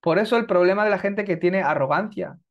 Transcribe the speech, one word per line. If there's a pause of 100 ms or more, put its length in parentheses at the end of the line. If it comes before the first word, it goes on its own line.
Por
eso
el
problema
de
la
gente
que
tiene
arrogancia. (120)